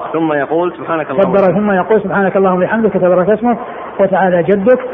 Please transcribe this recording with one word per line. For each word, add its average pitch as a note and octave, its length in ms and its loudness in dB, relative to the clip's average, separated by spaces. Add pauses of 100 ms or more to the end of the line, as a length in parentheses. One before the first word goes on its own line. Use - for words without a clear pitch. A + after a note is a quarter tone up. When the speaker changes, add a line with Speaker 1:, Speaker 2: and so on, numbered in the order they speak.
(140)
Speaker 1:
ثم D#3 200 -2
يقول: D3 440 -2
سبحانك D3 340 -6
اللهم F3+ 220 0
Speaker 2:
كبر G3 220 4
ثم G#3 160 0
يقول: G3 300 2
سبحانك F#3+ 360 0
اللهم F#3+ 200 2
وبحمدك G#3 380 0
وتبارك F3+ 340 2
اسمك A3 280 0 (420)
وتعالى F#3+ 440 2
جدك G3+ 360 2 (140)